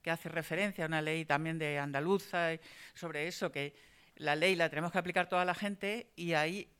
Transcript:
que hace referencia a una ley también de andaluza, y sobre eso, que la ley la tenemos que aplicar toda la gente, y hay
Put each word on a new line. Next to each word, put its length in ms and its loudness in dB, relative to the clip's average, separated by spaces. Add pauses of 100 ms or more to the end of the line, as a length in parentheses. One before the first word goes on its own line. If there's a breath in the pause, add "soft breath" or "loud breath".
que 100 -2
hace 180 -4
referencia 560 -2
a 20 -2
una 140 2
ley 240 -2
también 340 0
de 200 -2
andaluza, 720 0
y 60 -8 (340 loud breath)
sobre 340 -4
eso, 240 -4
que 220 -4 (420 loud breath)
la 200 2
ley 200 6
la 140 4
tenemos 220 -2
que 80 0
aplicar 280 0
toda 160 2
la 100 2
gente, 640 -4
y 180 -2
hay 360 0 (100)